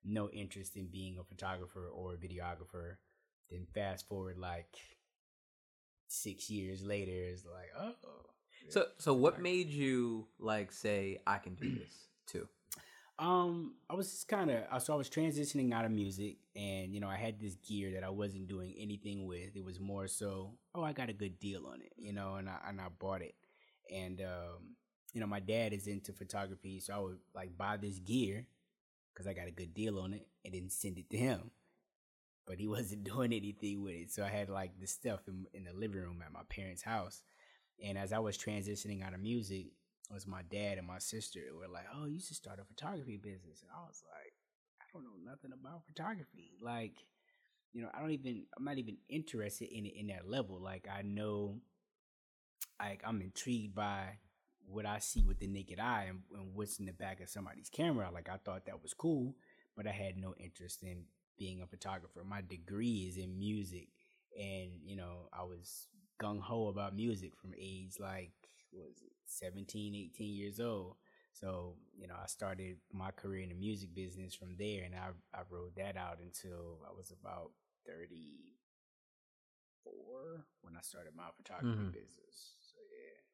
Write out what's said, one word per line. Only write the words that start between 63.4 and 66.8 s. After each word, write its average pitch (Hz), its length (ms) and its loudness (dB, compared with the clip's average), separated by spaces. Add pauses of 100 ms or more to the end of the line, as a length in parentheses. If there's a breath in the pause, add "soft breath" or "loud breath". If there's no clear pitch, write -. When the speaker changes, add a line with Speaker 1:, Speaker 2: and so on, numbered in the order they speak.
Speaker 1:
and, 92 460 -4
you 98 100 -6
know, 87 380 -6
I 90 100 -4
was 90 440 -8 (340)
gung-ho 107 460 2
about 98 280 0